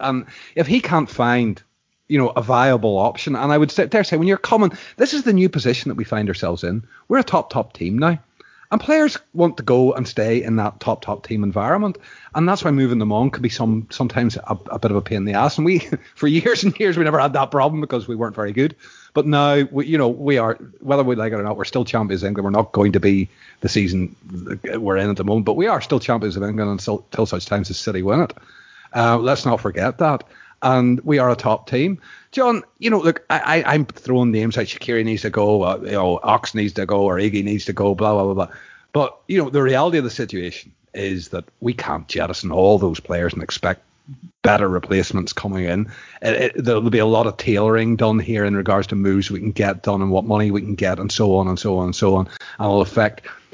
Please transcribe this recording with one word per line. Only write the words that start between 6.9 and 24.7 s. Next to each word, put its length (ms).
We're 120
a 60
top, 260
top 240
team 220
now. 220
And 100
players 360
want 260
to 40
go 300
and 160
stay 340
in 140
that 240
top, 220
top 240
team 180
environment. 540
And 140
that's 160
why 80
moving 260
them 140
on 180
could 120
be 60
some, 420
sometimes 460
a, 220
a 80
bit 120
of 60
a 40
pain 180
in 60
the 100
ass. 220
And 80
we, 140
<laughs> 380
for 100
years 380
and 140
years, 200
we 60
never 160
had 140
that 180
problem 280
because 280
we 80
weren't 180
very 180
good. 220
But 120
now, 440
we, 160
you 100
know, 120
we 300
are, 160
whether 240
we 100
like 180
it 40
or 60
not, 140
we're 80
still 200
champions 380
of 40
England. 180
We're 60
not 220
going 200
to 80
be 280
the 80
season 460